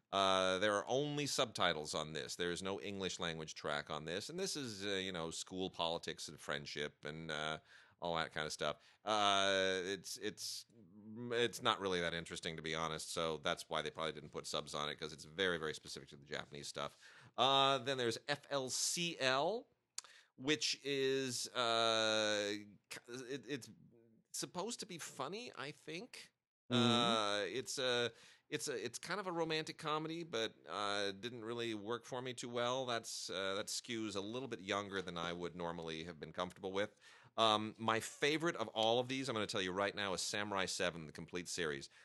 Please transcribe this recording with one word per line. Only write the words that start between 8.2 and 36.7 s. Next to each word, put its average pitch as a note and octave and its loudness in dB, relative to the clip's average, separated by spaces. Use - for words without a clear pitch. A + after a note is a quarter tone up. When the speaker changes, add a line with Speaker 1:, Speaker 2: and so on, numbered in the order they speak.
Speaker 1:
kind D#2 -2
of D2 -4
stuff. D2+ -2
Uh, G2+ 6
it's, F#2+ -4
it's, - -4
it's A#2 2
not A2 4
really F#2 4
that E2+ 2
interesting, E2+ -4
to D#2+ -8
be D#2+ -2
honest. D#2+ 0
So D#2+ 0
that's E2+ 0
why D#2 0
they D2+ -2
probably D#2+ -2
didn't D2 -12
put D2+ -6
subs D2 -4
on D2 0
it, C#2 -4
'cause D#2+ -6
it's D#2 -12
very, E2+ 2
very D#2 -2
specific C#2+ -10
to D2+ -16
the C#2+ -20
Japanese C#2+ -8
stuff. C#2+ -4
Uh, C3+ 6
then C3 -2
there's A#2 2
F C#3+ 0
L C3+ -2
C E3+ 0
L, C#3+ 2
which D3 2
is, C3+ 2
uh, A2 4
k-, - -8
it, C3+ -6
it's B2 -6
supposed F3+ -4
to A3 -6
be F#3 -12
funny, E3+ -6
I C#3+ -6
think. F3 -12
Speaker 2:
Mm-hmm. A#2+ 6
Speaker 1:
Uh, A2+ 4
it's B2+ -4
a, A#2+ 2
it's D3 -4
a, A2+ -4
it's B2+ -6
kind F3+ -4
of F#3+ -4
a F#3 -2
romantic D#3+ -2
comedy, D#3 -2
but, A2+ 0
uh, G2+ 2
didn't A#2+ -6
really A#2 -2
work A2 -4
for B2 -4
me B2+ -6
too B2 -8
well. B2 2
That's, A#2 -2
uh, F#2+ 0
that G#2+ -2
skews A2 -2
a G2 2
little B2 -4
bit A2+ -6
younger G2 0
than F2 -6
I E2+ -2
would F2 -4
normally E2 -4
have E2 -10
been D#2+ -8
comfortable F#2 -4